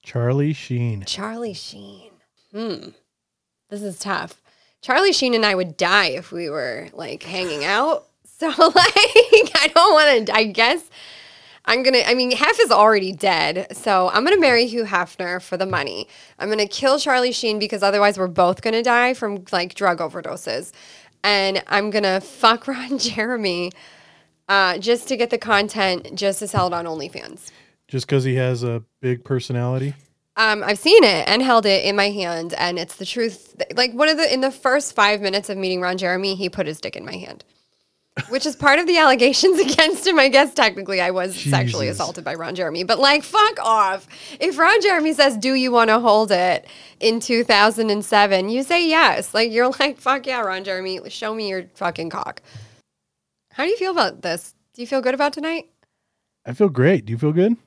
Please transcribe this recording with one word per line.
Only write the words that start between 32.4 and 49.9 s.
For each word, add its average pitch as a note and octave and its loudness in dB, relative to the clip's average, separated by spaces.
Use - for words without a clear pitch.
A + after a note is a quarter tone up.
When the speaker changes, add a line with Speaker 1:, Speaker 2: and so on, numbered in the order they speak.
Speaker 2:
and F3 -4
it's - -10
the F#3+ -12
truth. A3+ -8
Like, B3 -2
one C#4+ 2
of D#4 0
the, D#4+ 0
in C4 -2
the C4 -2
first C#4 -2
five G#3 2
minutes G3 -4
of G3 -6
meeting F#3 -4
Ron F3+ -4
Jeremy, F#3+ -4
he F#3 -6
put F3+ -6
his D#3 -10
dick - -10
in - -14
my - -14
hand, - -18
which B3+ -4
is D4 -4
part C#4+ 2
of E4+ -2
the E4+ 2
allegations C#4+ 4
<laughs> C#4+ 0
against D#4+ 2
him. F4 2
I C4+ 6
guess C#4 4
technically G3 -2
I F3+ 0
was F#3 -4
sexually C3 -2
Speaker 1:
Jesus. - -6
Speaker 2:
assaulted E3 -8
by D#3+ -8
Ron E3 -10
Jeremy, E3+ -4
but, G#3 0
like, C#4+ 4
fuck G#4+ 2
off. G3+ 0
If D#4 -2
Ron F#4+ 4
Jeremy E4 0
says, C#4 2
"Do B3+ -2
you B3+ 0
wanna A3+ 4
hold G#3+ 4
it?" F3+ 0
in A3+ 0
two A#3 -2
thousand A3 4
and G#3 0
seven, G3 2
you B3 -2
say E4+ 0
yes. D#4 2
Like, A3+ 0
you're A#3+ 0
like, C#4 -2